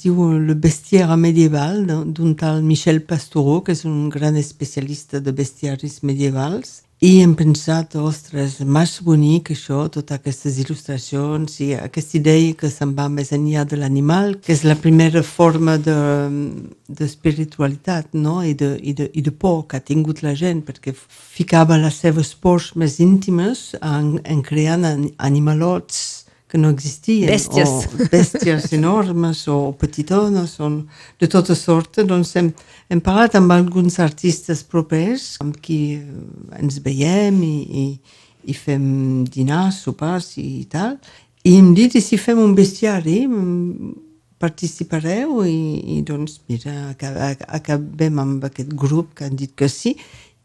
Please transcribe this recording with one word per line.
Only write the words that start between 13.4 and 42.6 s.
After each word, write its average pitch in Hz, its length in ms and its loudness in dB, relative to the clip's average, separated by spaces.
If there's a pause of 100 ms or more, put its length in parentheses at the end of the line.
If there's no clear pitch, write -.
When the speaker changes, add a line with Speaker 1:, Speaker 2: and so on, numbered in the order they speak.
Speaker 1:
de 143 160 -6
l'animal», 147 580 0
que 170 140 -2
és 151 120 0
la 151 120 4
primera 160 480 4
forma 160 540 2
de, 151 180 0 (920)
d'espiritualitat, 151 1200 -4
no? 156 320 -2
I 156 100 0
de, 139 280 -2
i 143 100 -6
de, 139 220 -4
i 156 80 -2
de 143 100 0
por 165 340 -2
que 135 120 -8
ha 131 60 -10
tingut 156 380 -2
la 147 120 -2
gent, 165 300 -2
perquè 135 300 -10
ficava - 840 2
les 156 160 0
seves 160 400 -2
pors 175 420 0
més 156 240 -2
íntimes 190 680 2 (100)
en, 151 440 -2
en 151 180 -2
creant 156 420 0
an-, 147 300 -2
animalots 151 1120 -2 (240)
que 165 80 0
no 156 100 4
existien, 156 600 0
Speaker 2:
Bèsties. 151 380 2
Speaker 1:
o 135 420 -2
bèsties 170 600 2
<laughs> 160 60 0
enormes, 170 680 0
o 143 260 0
petitones, 175 840 -2
o 147 120 -2 (500)
de 165 100 2
tota 180 240 4
sorta. 165 480 0
Doncs 180 320 0
hem, 175 140 2 (420)
hem 170 100 2
parlat 214 380 2
amb 180 160 6
alguns 175 480 2
artistes 160 640 -2
propers, 170 720 -2
amb 147 180 -6
qui, 160 220 -6 (140)
eh, - 640 -14
ens 139 240 -4
veiem 180 600 2
i, 160 120 -2 (140)
i, 135 180 -4 (580)
i 135 100 -6
fem 135 720 -2
dinars, 147 540 -2
sopars 170 600 -6
i 135 280 -10
tal, 226 320 -6 (460)
i 180 120 8
hem 190 160 10
dit, 226 220 6
«I 226 80 4
si 202 160 -2
fem 233 200 0
un 214 140 4
bestiari? 190 720 0